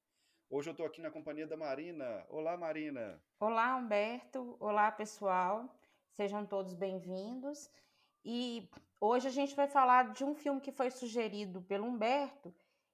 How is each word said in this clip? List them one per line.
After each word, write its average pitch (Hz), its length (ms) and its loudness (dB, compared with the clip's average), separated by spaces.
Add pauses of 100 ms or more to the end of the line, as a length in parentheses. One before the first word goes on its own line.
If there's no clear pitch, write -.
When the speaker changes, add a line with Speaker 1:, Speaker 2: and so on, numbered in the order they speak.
(480)
Speaker 1:
Hoje 143 220 -2
eu 165 40 -8
tô 175 80 -8
aqui 160 200 -6
na 156 80 -6
companhia 151 360 -8
da 156 80 -6
Marina. 143 760 -6
Olá, 160 260 -2
Marina. 151 680 -6 (160)
Speaker 2:
Olá, 226 380 2
Humberto. 240 840 -2
Olá, 208 320 4
pessoal. 208 880 0 (360)
Sejam 202 320 -2
todos 190 260 -4
bem-vindos. 190 960 -6 (540)
E 233 460 -4 (280)
hoje 247 300 4
a - 20 -4
gente 277 240 0
vai 285 140 4
falar 254 460 8
de 269 100 -2
um 294 100 0
filme 277 280 -2
que 269 100 -8
foi 240 180 0
sugerido 208 720 -4
pelo 196 240 -2
Humberto, 247 680 0 (400)